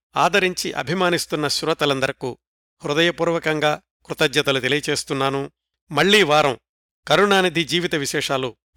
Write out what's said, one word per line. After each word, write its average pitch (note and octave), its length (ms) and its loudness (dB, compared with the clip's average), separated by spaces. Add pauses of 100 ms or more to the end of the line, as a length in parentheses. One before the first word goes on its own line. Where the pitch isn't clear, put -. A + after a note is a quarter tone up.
(160)
ఆదరించి F3+ 560 0
అభిమానిస్తున్న D#3+ 760 -2
శ్రోతలందరకు C3+ 880 -2 (460)
హృదయపూర్వకంగా D#3 1000 0 (240)
కృతజ్ఞతలు C#3 540 0
తెలియచేస్తున్నాను. C#3 920 -4 (380)
మళ్లీ F#3 320 4
వారం D3 360 2 (500)
కరుణానిధి F3+ 560 2
జీవిత E3+ 300 -2
విశేషాలు C#3 640 -4 (200)